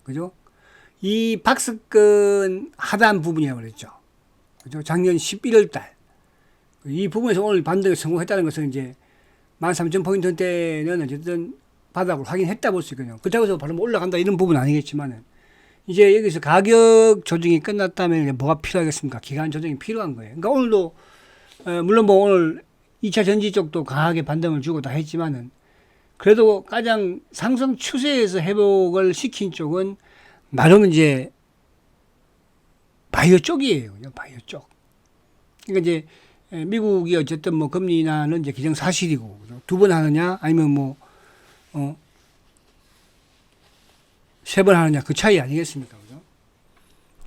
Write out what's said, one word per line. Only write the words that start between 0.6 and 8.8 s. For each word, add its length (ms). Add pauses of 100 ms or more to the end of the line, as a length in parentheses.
이 420
박스권 1300
하단 420
부분이라고 400
그랬죠. 280 (760)
그죠? 200
작년 360
십일월 500
달. 260 (920)
이 220
부분에서 340
오늘 200
반등에 320
성공했다는 500
것은 260
이제 240 (640)